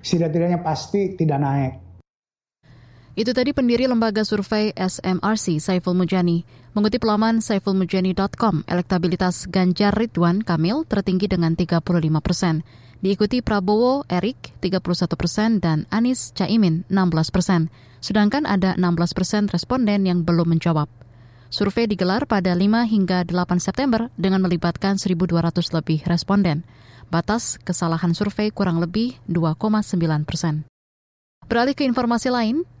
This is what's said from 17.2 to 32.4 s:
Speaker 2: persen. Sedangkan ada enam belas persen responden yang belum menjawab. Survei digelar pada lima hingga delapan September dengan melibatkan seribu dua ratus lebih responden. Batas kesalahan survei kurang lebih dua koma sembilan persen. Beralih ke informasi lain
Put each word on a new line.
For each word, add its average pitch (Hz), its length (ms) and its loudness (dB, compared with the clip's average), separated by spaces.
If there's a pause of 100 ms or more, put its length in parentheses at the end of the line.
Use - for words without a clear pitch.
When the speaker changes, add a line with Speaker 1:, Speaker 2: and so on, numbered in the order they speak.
Speaker 2:
persen. 175 400 2 (240)
Sedangkan 208 480 0
ada 190 320 0
enam 180 160 2
belas 170 240 0
persen 208 320 0
responden 202 560 0
yang 175 160 2
belum 165 320 2
menjawab. 156 320 0 (640)
Survei 208 400 -2
digelar 190 400 0
pada 185 240 0
lima 214 320 2
hingga 185 400 2
delapan 180 320 0
September 233 560 -2
dengan 190 320 0
melibatkan 180 560 0
seribu 185 240 0
dua 165 240 0
ratus - 240 -4
lebih 160 320 -2
responden. 175 560 0 (480)
Batas 202 560 -2
kesalahan 170 480 -2
survei 208 400 -2
kurang 180 240 0
lebih 202 480 -2
dua 165 320 0
koma 214 240 0
sembilan 160 480 -2
persen. 156 400 -4 (800)
Beralih 240 240 0
ke 277 160 0
informasi 233 400 0
lain 247 400 -2 (100)